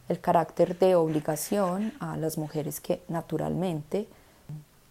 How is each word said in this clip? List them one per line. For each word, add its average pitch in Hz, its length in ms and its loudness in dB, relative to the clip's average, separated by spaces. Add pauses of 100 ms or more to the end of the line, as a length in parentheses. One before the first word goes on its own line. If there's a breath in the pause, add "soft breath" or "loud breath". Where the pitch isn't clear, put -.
el 175 120 -2
carácter 175 580 2
de 185 160 6
obligación 175 1080 0
a 160 160 -6
las 160 220 -2
mujeres 151 420 -6
que - 280 -2
naturalmente, 160 1000 -4 (840 soft breath)